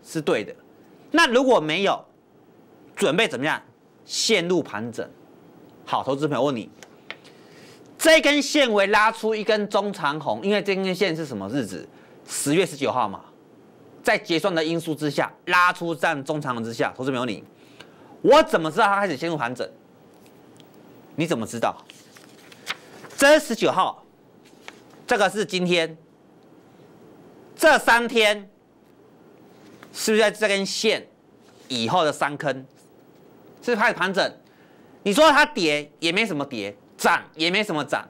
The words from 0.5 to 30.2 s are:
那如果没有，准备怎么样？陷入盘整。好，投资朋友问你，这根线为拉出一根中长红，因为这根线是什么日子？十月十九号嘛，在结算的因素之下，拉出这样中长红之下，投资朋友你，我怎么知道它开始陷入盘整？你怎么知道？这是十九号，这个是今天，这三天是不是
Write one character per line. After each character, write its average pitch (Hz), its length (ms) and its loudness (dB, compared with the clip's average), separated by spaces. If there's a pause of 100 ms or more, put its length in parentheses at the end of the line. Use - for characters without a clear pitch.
那 320 160 4
如 254 180 2
果 233 160 6
没 156 220 -2
有， 175 200 0 (920)
准 160 180 0
备 165 140 2
怎 120 100 -6
么 131 60 -4
样？ 143 160 -2 (460)
陷 190 420 0
入 175 140 0
盘 110 280 -8
整。 107 160 -10 (800)
好， 107 200 -2
投 131 100 -2
资 143 140 -2
朋 143 80 -2
友 120 80 0
问 143 100 0
你， 110 160 -8 (1300)
这 320 220 8
根 294 200 2
线 277 320 2
为 196 160 4
拉 214 220 4
出 220 240 -4
一 214 80 -6
根 208 260 0
中 202 240 -2
长 156 280 -4
红， 123 240 -4
因 196 80 0
为 202 100 0
这 190 140 -2
根 190 180 -2
线 180 220 -2
是 165 80 -6
什 131 120 -10
么 98 120 -8
日 127 160 -4
子？ 90 240 -12 (380)
十 - 280 -4
月 190 100 4
十 156 120 -10
九 127 160 -2
号 117 160 -2
嘛， 95 140 -12 (800)
在 220 140 2
结 170 220 -2
算 180 160 -2
的 160 80 0
因 165 160 -2
素 160 160 -6
之 147 160 -4
下， 135 220 -4 (140)
拉 180 260 4
出 170 220 -6
这 151 120 -4
样 151 180 -2
中 151 160 -4
长 135 140 -6
红 117 80 -6
之 113 100 -8
下， 113 240 -4
投 127 80 -10
资 135 60 -2
朋 127 80 -2
友 123 60 -4
你， 98 180 -8 (800)
我 269 200 8
怎 202 180 2
么 156 100 -2
知 151 80 -4
道 - 80 4
它 202 140 2
开 202 80 -2
始 151 80 -2
陷 165 120 -6
入 165 80 -4
盘 123 180 -4
整？ - 140 -8 (1500)
你 160 100 -2
怎 151 120 -2
么 110 80 -6
知 117 120 -10
道？ 110 180 -2 (1400)
这 294 220 6
是 302 80 -2
十 233 100 -4
九 147 160 0
号， 147 320 -2 (1040)
这 240 100 2
个 196 140 2
是 202 120 -4
今 180 220 -2
天， 165 320 0 (1600)
这 302 220 4
三 240 280 2
天 214 420 2 (1400)
是 - 180 -4
不 214 60 4
是 214 60 4